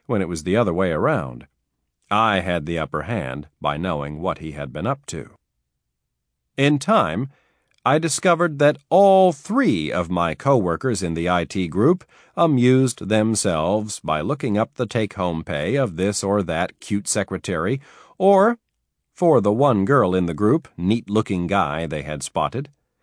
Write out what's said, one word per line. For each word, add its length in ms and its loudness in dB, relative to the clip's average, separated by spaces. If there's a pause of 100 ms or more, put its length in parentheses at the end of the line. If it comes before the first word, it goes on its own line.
when 160 0
it 60 -4
was 160 -6
the 120 0
other 160 2
way 200 0
around. 540 -2 (640)
I 280 2
had 260 -2
the 140 -4
upper 240 -4
hand 460 -6 (120)
by 160 -2
knowing 440 -6
what 180 -4
he 140 -12
had 200 -10
been 140 -6
up 200 -6
to. 260 -12 (1200)
In 220 2
time, 520 0 (540)
I 140 2
discovered 640 0
that 180 4 (100)
all 440 6
three 600 0
of 160 -2
my 260 0
coworkers 680 0
in 120 -4
the 140 -2
I 160 2
T 240 -4
group 360 2 (320)
amused 720 2
themselves 920 0
by 200 -2
looking 360 -2
up 180 -2
the 120 -6
take-home 580 -4
pay 300 -4
of 220 -2
this 280 -2
or 200 0
that 360 -4
cute 280 -6
secretary, 720 -4 (380)
or, 400 4 (540)
for 280 4
the 120 2
one 320 2
girl 300 2
in 120 0
the 80 -2
group, 420 0
neat-looking 720 -2
guy 400 -2
they 160 -6
had 200 -8
spotted, 480 -4 (320)